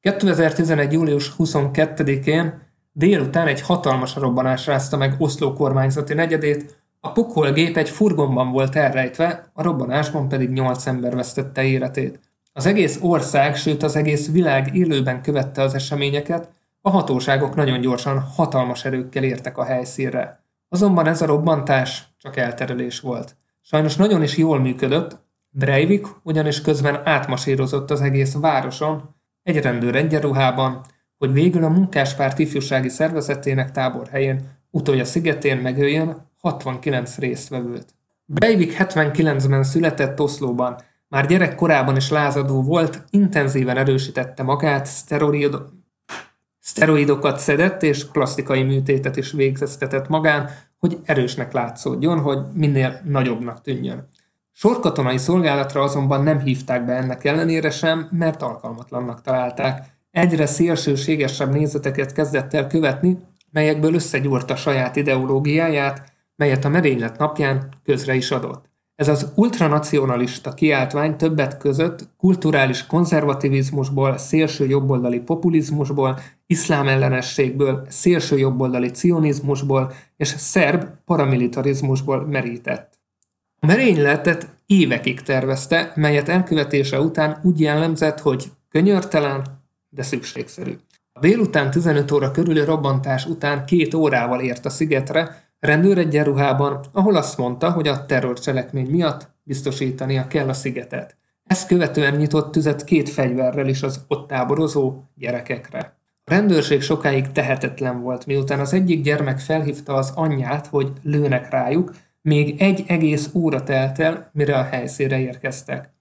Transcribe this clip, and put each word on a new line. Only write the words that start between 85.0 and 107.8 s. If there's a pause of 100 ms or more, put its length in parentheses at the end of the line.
tervezte,
melyet
elkövetése
után
úgy
jellemzett,
hogy (180)
könyörtelen, (420)
de
szükségszerű. (340)
A
délután
tizenöt
óra
körüli
robbantás
után
két
órával
ért
a
szigetre, (140)
rendőr
egyenruhában, (120)
ahol
azt
mondta,
hogy
a
terrorcselekmény
miatt (120)
biztosítania
kell
a
szigetet. (280)
Ezt
követően
nyitott
tüzet
két
fegyverrel
is
az
ott
táborozó (120)
gyerekekre. (280)
A
rendőrség
sokáig
tehetetlen